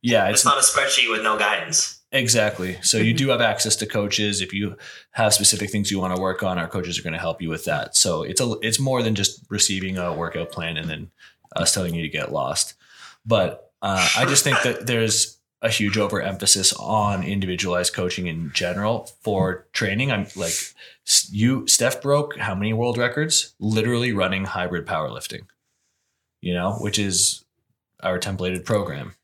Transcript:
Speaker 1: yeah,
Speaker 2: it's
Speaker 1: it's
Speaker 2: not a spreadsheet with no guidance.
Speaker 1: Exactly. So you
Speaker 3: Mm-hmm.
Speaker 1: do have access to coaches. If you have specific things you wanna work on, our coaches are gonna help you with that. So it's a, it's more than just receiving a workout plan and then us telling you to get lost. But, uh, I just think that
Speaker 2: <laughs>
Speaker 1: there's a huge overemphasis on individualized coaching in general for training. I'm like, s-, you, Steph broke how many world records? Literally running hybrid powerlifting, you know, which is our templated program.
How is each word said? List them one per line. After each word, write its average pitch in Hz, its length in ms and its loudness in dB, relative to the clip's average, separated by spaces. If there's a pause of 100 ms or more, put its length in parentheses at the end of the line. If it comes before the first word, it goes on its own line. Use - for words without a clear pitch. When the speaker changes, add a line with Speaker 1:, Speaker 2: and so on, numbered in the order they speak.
Speaker 1:
yeah, 113 240 4
Speaker 2:
it's 107 120 4
Speaker 1:
it's - 60 4
Speaker 2:
not 143 120 6
a 135 40 2
spreadsheet 123 480 2
with 110 140 -2
no 110 160 2
guidance. - 560 0 (160)
Speaker 1:
Exactly. 107 680 2
So - 160 2
you 110 160 4
Speaker 3:
Mm-hmm. 117 40 2
Speaker 1:
do 135 120 2
have 120 120 2
access 107 360 2
to 110 80 -4
coaches. 104 560 0
If 92 120 -6
you 104 240 -4 (340)
have 110 220 4
specific 101 380 2
things 101 200 0
you 98 80 0
wanna 92 200 0
work 95 220 -2
on, 92 160 0
our 82 100 -2
coaches 87 300 -4
are - 60 -6
gonna 82 160 -6
help 85 220 -4
you 82 80 -4
with 80 160 -6
that. 73 320 -2
So 82 260 2
it's 92 180 -4
a, 120 200 0
it's 113 180 0
more 131 240 0
than 113 100 2
just 98 360 -2
receiving 95 480 -2
a 87 180 -2
workout 82 360 -6
plan 82 260 -6
and 82 120 -6
then 78 220 -10 (440)
us - 180 2
telling 87 220 -2
you 82 80 -2
to 78 60 -4
get 78 220 -6
lost. 71 440 -2 (500)
But, 104 460 0 (100)
uh, 95 340 0
I 120 100 4
just 135 180 4
think 139 180 2
that 120 260 -2
Speaker 2:
<laughs> - 0 -
Speaker 1:
there's 113 500 0 (260)
a 113 60 2
huge 104 280 2
overemphasis 98 760 2
on 104 500 2
individualized 90 680 0
coaching 90 340 -2
in 80 260 -6
general 101 560 -2 (120)
for 95 520 0
training. 113 380 0
I'm 104 240 0
like, 90 180 -4 (520)
s-, - 260 4
you, 113 360 2
Steph 123 340 4
broke 147 360 0
how 98 160 -4
many 104 200 0
world 117 240 0
records? 147 600 0
Literally 113 540 2
running 95 320 0
hybrid 90 400 -4
powerlifting, 73 640 -6 (920)
you 90 120 -2
know, 90 200 0
which 104 260 -2
is 95 440 0 (600)
our 92 160 0
templated 92 460 -4
program. 82 580 -2